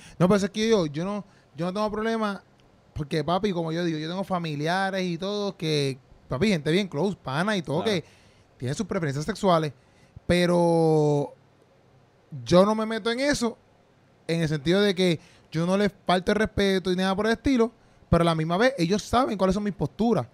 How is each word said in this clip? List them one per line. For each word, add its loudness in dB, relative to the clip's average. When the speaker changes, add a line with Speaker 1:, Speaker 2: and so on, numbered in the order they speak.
Speaker 1:
No, 4
pero 4
eso 0
es -6
que 0
yo, 4
yo -6
no, -8
yo -4
no -4
tengo -2
problema -2
porque, -4
papi, 0
como -2
yo -2
digo, -2
yo -6
tengo -6
familiares -2
y -4
todo -6
que, -2
papi, 0
gente 0
bien 0
close, -4
pana -2
y -2
todo -4
Speaker 2:
Claro. 0
Speaker 1:
que -20
tiene -6
sus -4
preferencias -4
sexuales, 0
pero 2
yo 6
no 0
me -2
meto -4
en -4
eso 0
en -2
el 0
sentido 0
de 2
que 2
yo -2
no 2
les 2
falto 2
el 2
respeto 0
y 0
nada 0
por -2
el 2
estilo, 2
pero 4
a 4
la 2
misma -2
vez 4
ellos 0
saben 0
cuáles 2
son -2
mis -4
posturas -2